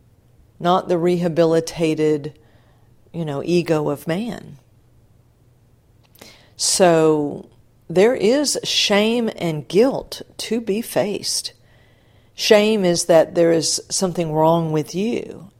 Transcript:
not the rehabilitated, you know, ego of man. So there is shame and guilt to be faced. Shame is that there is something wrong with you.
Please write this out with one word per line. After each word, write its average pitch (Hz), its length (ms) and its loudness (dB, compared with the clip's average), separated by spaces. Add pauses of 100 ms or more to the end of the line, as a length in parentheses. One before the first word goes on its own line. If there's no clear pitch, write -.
(600)
not 175 300 0
the 180 80 2
rehabilitated, 160 1400 0 (760)
you 170 100 -6
know, 143 220 -6
ego 160 440 0
of 143 180 -6
man. 175 500 -6 (2000)
So 160 880 2 (400)
there 202 280 4
is 262 480 0
shame 220 760 0
and 156 300 -4
guilt 208 560 0 (140)
to - 220 -6
be 220 220 -4
faced. - 720 -4 (800)
Shame 214 500 2
is 175 220 0
that 175 300 4
there 170 160 4
is 160 360 -2
something 170 460 -4
wrong 160 380 2
with 156 240 -4
you. 202 640 -6